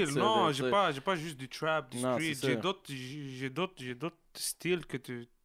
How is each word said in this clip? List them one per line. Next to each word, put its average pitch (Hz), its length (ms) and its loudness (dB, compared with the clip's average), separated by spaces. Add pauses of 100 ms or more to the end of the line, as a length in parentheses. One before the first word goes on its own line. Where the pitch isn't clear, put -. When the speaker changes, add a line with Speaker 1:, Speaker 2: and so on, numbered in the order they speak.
Speaker 1:
styles. 143 80 0
Speaker 2:
ça, 147 60 2
Speaker 1:
Non, 208 280 6
Speaker 2:
de, 151 60 4
Speaker 1:
j'ai 135 100 -2
Speaker 2:
ça. 127 60 2
Speaker 1:
pas, 190 220 4
j'ai 135 100 -4
pas 190 140 2
juste 156 220 -6
du 131 120 -10
trap, 156 420 -2
du 117 100 -6
Speaker 2:
Non, 127 120 4
Speaker 1:
street. 156 220 0
Speaker 2:
c'est 135 120 -2
Speaker 1:
J'ai 143 80 4
Speaker 2:
ça. 113 60 -2
Speaker 1:
d'autres, 190 260 -2
j'ai, 139 420 -8
j'ai 131 200 -4
d'autres, 175 280 -4
j'ai 127 180 -6
d'autres 143 220 -6 (180)
styles - 500 -2
que - 120 -8
tu, 120 300 -8 (180)